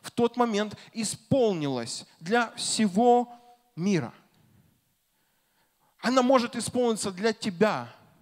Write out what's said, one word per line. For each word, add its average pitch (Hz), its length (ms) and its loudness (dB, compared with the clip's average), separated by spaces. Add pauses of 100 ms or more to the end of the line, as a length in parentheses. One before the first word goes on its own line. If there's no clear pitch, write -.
в - 80 -14
тот 233 260 0
момент 214 400 -2 (160)
исполнилась 185 1120 -2 (120)
для 220 380 -2
всего 240 760 2 (440)
мира. 160 360 -2 (1900)
Она 254 220 2
может 247 340 2
исполниться 226 560 -2
для 214 200 -2
тебя. 175 560 -2 (340)